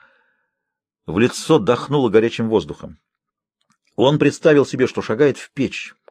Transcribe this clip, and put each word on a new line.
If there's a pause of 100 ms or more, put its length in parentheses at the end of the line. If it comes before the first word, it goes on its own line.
(1080)
В
лицо
дохнуло
горячим
воздухом. (1000)
Он
представил
себе,
что
шагает
в
печь. (160)